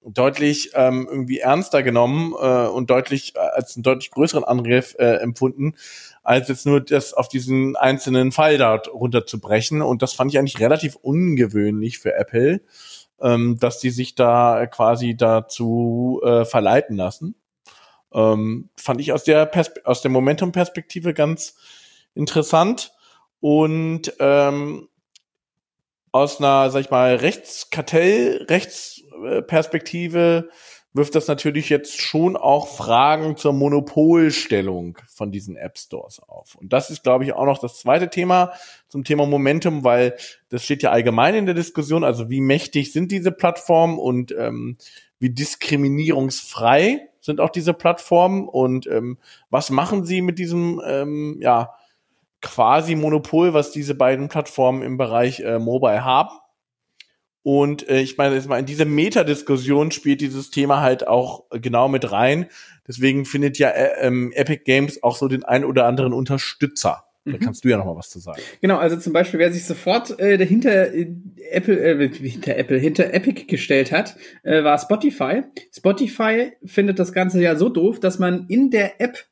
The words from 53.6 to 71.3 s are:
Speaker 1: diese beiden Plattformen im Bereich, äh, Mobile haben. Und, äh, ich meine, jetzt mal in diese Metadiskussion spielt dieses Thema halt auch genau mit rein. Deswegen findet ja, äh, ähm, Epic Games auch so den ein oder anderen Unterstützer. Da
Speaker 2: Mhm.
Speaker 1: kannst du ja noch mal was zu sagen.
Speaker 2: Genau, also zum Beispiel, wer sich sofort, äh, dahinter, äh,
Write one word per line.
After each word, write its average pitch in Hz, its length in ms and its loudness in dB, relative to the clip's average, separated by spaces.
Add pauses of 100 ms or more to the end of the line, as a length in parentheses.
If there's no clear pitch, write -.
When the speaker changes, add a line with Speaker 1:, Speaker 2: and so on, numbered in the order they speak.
Speaker 1:
diese 143 240 -6
beiden 135 320 0
Plattformen 131 560 -2
im 127 140 -6
Bereich, 123 420 0
äh, 113 200 -2
Mobile 120 440 0
haben. 131 340 0 (1040)
Und, 143 480 0
äh, 135 120 2
ich 131 160 -6
meine, 139 180 2
jetzt 135 140 -4
mal 127 100 0
in 131 60 -4
diese 147 180 -2
Metadiskussion 147 1080 0
spielt 139 280 -2
dieses 135 300 -8
Thema 139 320 0
halt 131 260 2
auch 123 440 0
genau 120 360 0
mit 127 240 -2
rein. 135 360 0 (380)
Deswegen 135 380 0
findet 139 360 -2
ja, 139 100 4
äh, 135 380 0
ähm, 123 260 -2
Epic 147 320 -2
Games 139 380 0
auch 120 120 2
so 135 140 -2
den 131 160 -4
ein 131 180 2
oder 131 220 2
anderen 127 260 0
Unterstützer. 131 920 -4 (180)
Da - 80 -8
Speaker 2:
Mhm. - 80 -8
Speaker 1:
kannst - 240 -4
du 127 60 4
ja 117 80 4
noch 95 80 -4
mal 87 100 -6
was 85 140 -16
zu - 100 -18
sagen. 85 220 -16 (180)
Speaker 2:
Genau, 190 180 2
also 165 200 0
zum 170 160 -6
Beispiel, 175 260 0
wer 170 140 4
sich 175 120 -8
sofort, 214 540 -4
äh, 202 180 4
dahinter, 190 560 2
äh, 170 220 -6 (340)